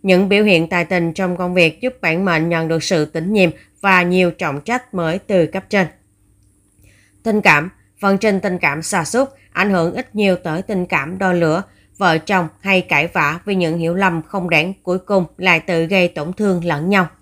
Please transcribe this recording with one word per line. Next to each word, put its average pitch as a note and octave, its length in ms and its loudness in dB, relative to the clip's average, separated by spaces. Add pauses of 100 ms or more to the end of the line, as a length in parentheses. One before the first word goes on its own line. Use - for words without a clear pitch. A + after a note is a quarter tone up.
Những F#3+ 260 4
biểu G#3 140 4
hiện E3+ 260 2
tài F3 160 -2
tình E3+ 280 -2
trong F3+ 240 -4
công F3+ 160 -4
việc E3 280 2
giúp B3+ 200 -4
bản A3 240 0
mệnh E3 240 0
nhận E3 180 0
được E3 160 -2
sự D#3 220 0
tín E3 280 -6
nhiệm F#3+ 160 4 (320)
và F#3 220 2
nhiều F3+ 280 2
trọng D3 300 -6
trách B3 320 -6
mới E3+ 260 -2
từ F#3 260 0
cấp F#3+ 240 -8
trên. F#3+ 180 0 (1400)
Tình G#3+ 180 0
cảm, D#3+ 280 2 (300)
vận G3 180 2
trình G3 220 0
tình F#3 180 -2
cảm D3+ 240 -2
sa F3 220 -2
sút, B3+ 240 -2 (240)
ảnh G3 180 0
hưởng F3 240 0
ít - 220 -10
nhiều G3+ 200 2
tới F3 260 -6
tình F#3+ 240 -4
cảm E3 320 -4
đôi F#3 180 0
lứa. E3+ 280 0 (340)
Vợ E3+ 200 2
chồng F3 300 -2 (120)
hay F#3+ 220 0
cãi E3 260 -2
vã E3 380 -2
vì G3+ 100 -2
những E3+ 220 0
hiểu E3 180 -2
lầm F3+ 260 0
không F3+ 280 -6
đáng, E3 240 0 (100)
cuối F#3 160 -2
cùng F#3 260 0 (120)
lại F3+ 220 0
tự E3 260 -2
gây F3+ 220 2
tổn F3 260 -6
thương F#3 320 -2
lẫn D#3+ 240 -2
nhau. F#3+ 180 2 (140)